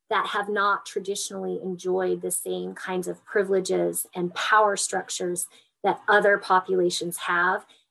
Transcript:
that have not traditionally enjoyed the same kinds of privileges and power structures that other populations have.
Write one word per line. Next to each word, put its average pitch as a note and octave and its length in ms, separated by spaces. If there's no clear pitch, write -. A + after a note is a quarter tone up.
that G3 160
have G3+ 220
not G3+ 360
traditionally F#3+ 760
enjoyed F3+ 580
the F#3 80
same F#3 460
kinds F#3 320
of F3 180
privileges F#3 880
and F3 220
power G#3+ 400
structures F3+ 720
that - 240
other G3+ 300
populations F#3 800
have. F3+ 480